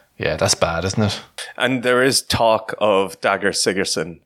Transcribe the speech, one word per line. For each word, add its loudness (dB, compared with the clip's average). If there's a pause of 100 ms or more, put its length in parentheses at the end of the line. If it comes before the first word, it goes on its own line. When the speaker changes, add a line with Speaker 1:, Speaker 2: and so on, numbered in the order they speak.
(180)
Speaker 1:
yeah, -2
that's 0
bad, -2
isn't -2
it? -2 (360)
Speaker 2:
And 0
there 2
is 2
talk 0
of 0
Dagger 0
Sigurdsson -2